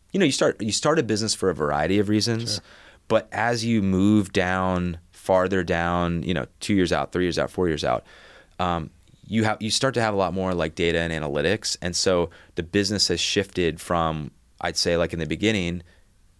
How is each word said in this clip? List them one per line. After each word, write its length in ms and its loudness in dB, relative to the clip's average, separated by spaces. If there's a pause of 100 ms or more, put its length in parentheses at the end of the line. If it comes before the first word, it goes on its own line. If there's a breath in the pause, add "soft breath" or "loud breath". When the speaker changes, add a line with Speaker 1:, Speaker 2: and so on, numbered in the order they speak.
(120)
Speaker 1:
you 80 -2
know, 60 4
you 60 4
start, 300 0
you 80 -2
start 300 2
a 20 -2
business 320 0
for 160 0
a 40 -2
variety 440 0
of 100 2
reasons. 460 0
Speaker 2:
Sure. 80 -8 (460 loud breath)
Speaker 1:
But 240 2
as 320 -2
you 180 2
move 500 4
down, 640 0 (120)
farther 540 2
down, 580 0
you 120 -4
know, 120 -4 (140)
two 140 -2
years 180 2
out, 180 -2
three 140 0
years 160 -2
out, 100 -2
four 160 -2
years 160 -2
out, 220 0 (560 loud breath)
um, 300 -2 (360)
you 160 0
have, 180 0
you 100 -4
start 240 -2
to 60 0
have 140 0
a 20 0
lot 160 0
more, 220 -2
like, 200 -2
data 240 2
and 140 -2
analytics. 680 -2
And 140 -4
so 340 2 (240 loud breath)
the 80 -4
business 460 0
has 120 -2
shifted 600 -2
from, 500 -2 (300)
I'd 160 -4
say, 200 0
like, 160 0
in 60 -6
the 80 -4
beginning, 560 -2 (580 soft breath)